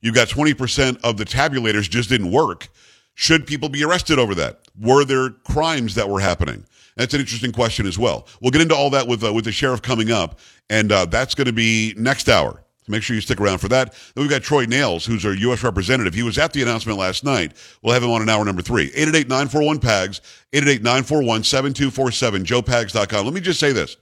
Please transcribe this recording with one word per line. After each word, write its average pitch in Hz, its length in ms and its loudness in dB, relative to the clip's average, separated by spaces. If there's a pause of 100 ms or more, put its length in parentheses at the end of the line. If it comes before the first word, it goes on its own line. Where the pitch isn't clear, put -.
You've 113 140 -2
got 120 140 4
twenty 147 260 2
percent 131 480 0
of 117 140 0
the 104 80 -4
tabulators 113 640 0
just 107 200 -2
didn't 104 220 0
work. 107 380 0 (460)
Should 160 300 2
people 143 240 -6
be 143 140 -4
arrested 156 380 2
over 104 160 2
that? 69 320 -6 (120)
Were 131 240 6
there 131 260 0
crimes 147 680 -2
that 107 120 0
were 98 120 0
happening? 85 440 -2 (320)
That's 123 160 -2
an 143 80 0
interesting 117 300 -6
question 113 360 -2
as 90 120 -4
well. 95 300 0 (120)
We'll 123 120 0
get 151 80 4
into 160 160 4
all 143 140 2
that 131 180 0
with, 117 160 -2
uh, 107 80 2
with 110 140 0
the 110 60 -4
sheriff 127 300 -2
coming 117 300 0
up, 90 260 -2 (320)
and, 107 220 2
uh, 95 140 4
that's 113 280 -2
gonna 127 180 0
be 113 440 2
next 123 320 -2
hour. 78 340 2 (200)
So 107 100 -8
make 110 100 -2
sure 117 140 -2
you 107 60 -2
stick 107 180 -2
around 98 180 2
for - 100 -4
that. 127 260 2 (200)
Then 135 80 -4
we've 143 80 0
got 139 120 0
Troy 143 220 2
Nehls, 113 420 0
who's 107 200 -2
our 98 80 0
U 110 180 0
S 120 120 -4
representative. 98 500 0
He 110 80 -2
was 113 160 -2
at 156 140 0
the 139 100 -2
announcement 113 360 -2
last 92 260 -2
night. 107 280 -2 (300)
We'll 117 120 2
have 123 100 0
him 120 60 0
on 113 120 0
in 107 60 0
hour 107 160 2
number 92 180 -2
three. 95 320 0
Eight 151 140 0
eight 156 80 2
eight, 143 120 0
nine 131 200 0
four 147 160 0
one, 151 160 0
pags, 101 400 0 (320)
eight 143 100 2
eight 143 60 2
eight, 127 140 0
nine 123 200 2
four 151 180 0
one, 113 220 0
seven 139 300 0
two 139 180 -2
four 131 220 -2
seven, 101 320 -2
joe 120 180 0
pags 117 300 0
dot 104 160 0
com. 101 160 0
Let 135 100 -2
me 196 60 -4
just 175 180 -2
say 143 140 2
this. 92 300 -2